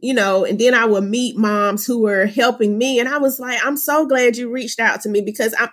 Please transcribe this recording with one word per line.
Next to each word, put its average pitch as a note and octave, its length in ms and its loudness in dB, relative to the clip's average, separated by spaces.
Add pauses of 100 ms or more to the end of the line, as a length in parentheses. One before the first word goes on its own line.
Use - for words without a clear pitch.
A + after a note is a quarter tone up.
you B3+ 120 -2
know, G3 300 2
and F#3+ 140 -2
then B3 160 4
I A#3 100 4
would G3+ 200 2
meet A#3 320 -2
moms G#3 500 0
who A#3+ 140 -2
were G3+ 260 2
helping A#3 520 0
me. B3+ 220 2
And B3+ 80 -2
I C#4+ 100 -2
was C4+ 220 0
like, B3 240 -6
"I'm C#4 120 -2
so D4 300 0
glad B3 300 2
you A#3+ 140 -6
reached B3 300 -6
out A3 220 0
to A3 60 -6
me," G#3 140 0
because G#3+ 360 -4
I'm A#3 140 -2